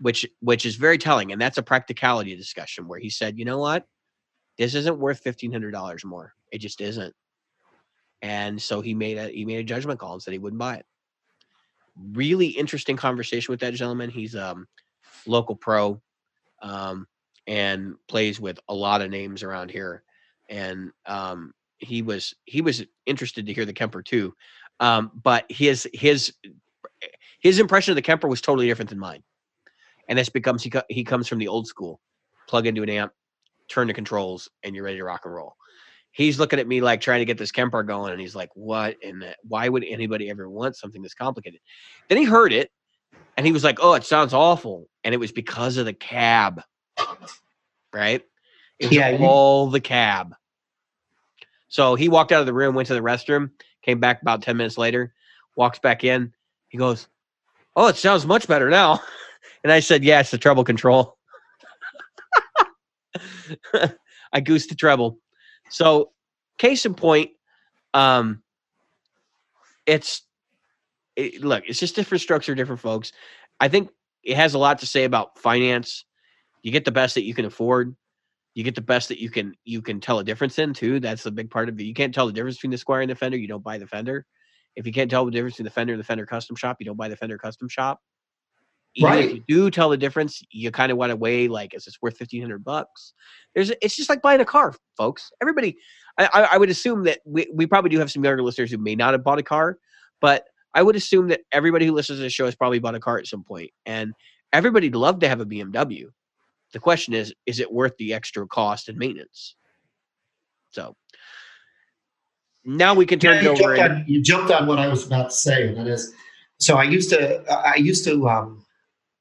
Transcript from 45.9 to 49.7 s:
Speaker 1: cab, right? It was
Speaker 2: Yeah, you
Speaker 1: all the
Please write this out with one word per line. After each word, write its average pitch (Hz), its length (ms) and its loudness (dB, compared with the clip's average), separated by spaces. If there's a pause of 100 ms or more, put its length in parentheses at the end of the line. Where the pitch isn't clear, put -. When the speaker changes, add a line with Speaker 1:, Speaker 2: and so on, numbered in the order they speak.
Speaker 1:
cab, 113 720 0 (1300)
right? 107 300 -2 (560)
It 123 80 -4
was 127 80 6
Speaker 2:
Yeah, 139 140 6
you 131 140 2
Speaker 1:
all 139 460 6
the 135 100 0